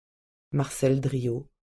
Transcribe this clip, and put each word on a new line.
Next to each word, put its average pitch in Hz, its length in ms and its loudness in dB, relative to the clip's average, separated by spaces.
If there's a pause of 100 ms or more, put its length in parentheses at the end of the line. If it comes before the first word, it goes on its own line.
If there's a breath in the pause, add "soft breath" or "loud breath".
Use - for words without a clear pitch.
(520)
Marcel 135 480 2
Driot, 127 480 -2 (160)